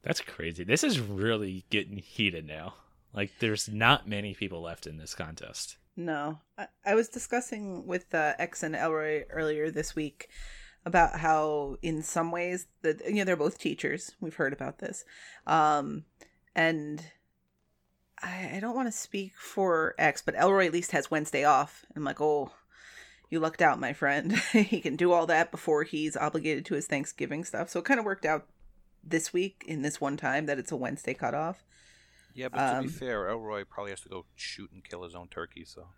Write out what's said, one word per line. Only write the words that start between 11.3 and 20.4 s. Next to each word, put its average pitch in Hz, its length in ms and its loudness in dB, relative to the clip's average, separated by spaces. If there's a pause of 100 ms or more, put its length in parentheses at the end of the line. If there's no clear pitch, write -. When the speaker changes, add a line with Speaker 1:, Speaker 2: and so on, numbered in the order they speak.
Speaker 2:
in 160 200 -2
some 165 300 -2
ways, 180 360 -4 (160)
that, 156 220 2
you 208 100 0
know, 202 100 2
they're 185 100 4
both 151 220 0
teachers. - 540 -4 (100)
We've 160 140 -8
heard 139 180 0
about 135 260 -8
this. - 240 -8 (420)
Um, 151 600 4 (500)
and 160 480 0 (1160)
I, 185 340 -8
I 196 60 -4
don't 233 140 -4
wanna 247 180 0
speak 196 440 -6
for 170 600 2
X, 151 240 2
but - 160 -2
Elroy 190 300 6